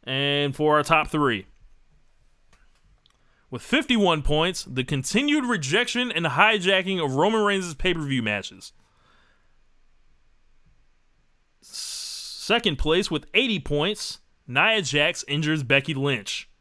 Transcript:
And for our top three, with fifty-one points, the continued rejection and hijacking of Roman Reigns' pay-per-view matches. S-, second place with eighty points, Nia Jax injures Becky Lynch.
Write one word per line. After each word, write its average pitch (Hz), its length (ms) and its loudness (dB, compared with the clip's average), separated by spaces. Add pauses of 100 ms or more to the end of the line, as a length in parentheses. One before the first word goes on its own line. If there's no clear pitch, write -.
And 143 520 -2
for 151 220 4
our 147 60 4
top 156 260 2
three, 123 380 0 (2000)
with 123 100 -8
fifty-one 202 640 2
points, 160 400 2
the 127 200 -4
continued 254 640 0
rejection 233 680 0
and 170 140 -2
hijacking 185 800 2
of 135 120 0
Roman 208 260 4
Reigns' 190 320 0
pay-per-view 147 500 0
matches. 101 480 -6 (3000)
S-, - 800 -12
second 196 380 -2
place 170 340 0
with 156 220 -6
eighty 226 260 0
points, 151 600 -4 (280)
Nia 196 340 0
Jax 147 460 -2
injures 151 360 -2
Becky 139 300 2
Lynch. 131 560 -4 (120)